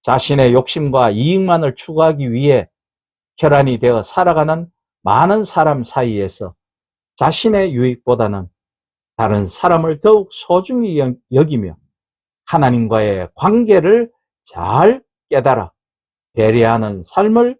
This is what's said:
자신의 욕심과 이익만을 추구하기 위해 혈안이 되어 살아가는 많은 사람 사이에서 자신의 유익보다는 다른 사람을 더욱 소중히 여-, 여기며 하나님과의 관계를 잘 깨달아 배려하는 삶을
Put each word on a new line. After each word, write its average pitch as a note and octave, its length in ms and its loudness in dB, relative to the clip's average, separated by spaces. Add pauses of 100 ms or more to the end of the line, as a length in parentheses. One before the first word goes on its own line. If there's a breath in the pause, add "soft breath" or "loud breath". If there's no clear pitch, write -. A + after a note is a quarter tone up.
자신의 B2+ 500 2
욕심과 C3 580 0
이익만을 E3 640 0
추구하기 D#3 580 -2
위해 B2+ 360 2 (720)
혈안이 C#3 400 2
되어 A#2 240 2
살아가는 E3 680 -2 (320)
많은 F3+ 420 2
사람 D3+ 400 0
사이에서 G#2 680 -6 (640)
자신의 F#3+ 580 0
유익보다는 A#2 760 -2 (680)
다른 G#2+ 300 -2
사람을 D#3+ 540 -2
더욱 G#3 320 2
소중히 F#3+ 680 -4
여-, B2+ 160 -2 (180)
여기며 C3 440 -2 (720)
하나님과의 A2 880 0
관계를 G#3+ 760 2 (340)
잘 C#3 580 0 (260)
깨달아 B2+ 440 0 (640)
배려하는 A2 680 0
삶을 A3+ 580 0